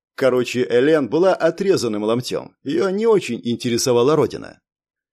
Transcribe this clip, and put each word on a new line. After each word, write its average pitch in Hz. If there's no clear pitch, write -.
Короче, 123
Элен 139
была 175
отрезанным 160
ломтём. 107
Её 175
не 208
очень 196
интересовала 120
родина. 90